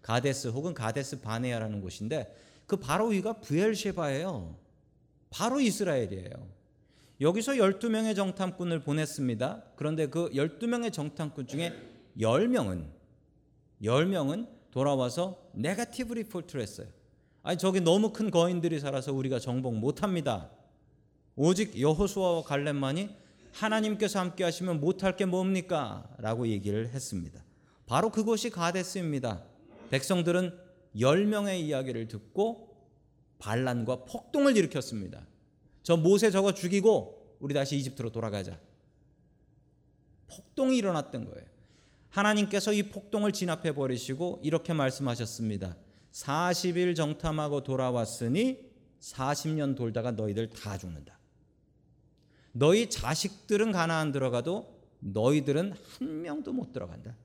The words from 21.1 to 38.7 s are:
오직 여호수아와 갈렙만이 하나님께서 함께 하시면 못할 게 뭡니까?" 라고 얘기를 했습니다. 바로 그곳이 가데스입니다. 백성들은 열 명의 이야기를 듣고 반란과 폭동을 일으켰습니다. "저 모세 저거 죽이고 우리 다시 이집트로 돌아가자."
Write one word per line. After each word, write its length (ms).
오직 440
여호수아와 640
갈렙만이 680
하나님께서 680
함께 240
하시면 360
못할 360
게 100
뭡니까?" 840
라고 280
얘기를 420
했습니다. 540
바로 240
그곳이 400
가데스입니다. 920
백성들은 680
열 260
명의 400
이야기를 440
듣고 680
반란과 680
폭동을 500
일으켰습니다. 680
"저 120
모세 360
저거 220
죽이고 840
우리 140
다시 240
이집트로 340
돌아가자." 480